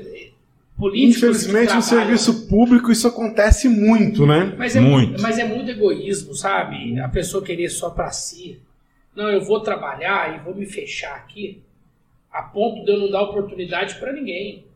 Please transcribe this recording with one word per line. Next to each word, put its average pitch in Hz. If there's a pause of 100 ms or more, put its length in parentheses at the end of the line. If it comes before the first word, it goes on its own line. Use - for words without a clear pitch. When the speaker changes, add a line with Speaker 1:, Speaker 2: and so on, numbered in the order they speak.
(800)
Speaker 1:
políticos 220
que 240
Speaker 2:
Infelizmente, 202
no 240
Speaker 1:
trabalham -
Speaker 2:
serviço 226
público, 240
isso -
acontece 220
muito, 208
né? 175
Speaker 1:
Mas -
é 110
Speaker 3:
Muito. 131
Speaker 1:
mas 226
é 233
muito 226
egoísmo, 202
sabe? 170
A 131
pessoa 190
querer 170
só 170
pra 170
si. - (540)
"Não, 208
eu 196
vou 208
trabalhar 165
e 143
vou 180
me 202
fechar -
aqui, - (720)
a 156
ponto 208
de 202
eu 202
não 196
dar 196
oportunidade 190
pra 247
ninguém." 202 (120)